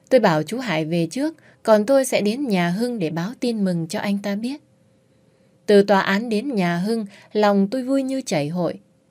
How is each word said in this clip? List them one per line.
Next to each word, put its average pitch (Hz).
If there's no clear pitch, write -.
Tôi 254
bảo 170
chú 180
Hải 165
về 165
trước, 302
còn 214
tôi 269
sẽ 254
đến 240
nhà 180
Hưng 233
để 160
báo 170
tin 226
mừng 170
cho -
anh 202
ta 202
biết. 247
Từ 202
tòa 202
án 202
đến 240
nhà 175
Hưng, 214
lòng 202
tôi 262
vui 269
như 262
chảy 147
hội. 170